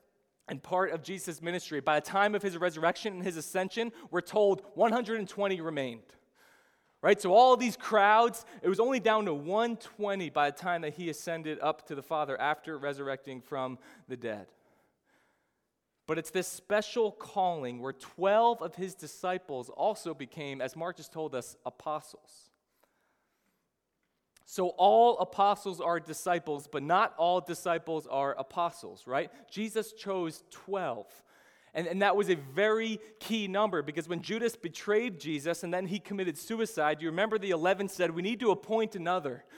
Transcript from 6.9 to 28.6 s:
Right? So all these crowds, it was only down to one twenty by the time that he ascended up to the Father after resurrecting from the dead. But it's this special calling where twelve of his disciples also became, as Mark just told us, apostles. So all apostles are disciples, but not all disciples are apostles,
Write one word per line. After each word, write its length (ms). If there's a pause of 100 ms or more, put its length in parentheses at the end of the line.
Right? 180
So 140
all 240
these 200
crowds, 680 (160)
it 80
was 100
only 200
down 260
to 80
one 440
twenty 520
by 220
the 60
time 240
that 120
he 160
ascended 520
up 260
to 80
the 80
Father 360
after 380
resurrecting 640
from 380 (280)
the 100
dead. 300 (1600)
But 100
it's 140
this 160
special 640
calling 680
where 140
twelve 720
of 100
his 220
disciples 760
also 460
became, 440
as 160
Mark 220
just 160
told 220
us, 200 (120)
apostles. 840 (1900)
So 260
all 500
apostles 600
are 200
disciples, 720
but 120
not 380
all 200
disciples 680
are 260
apostles, 720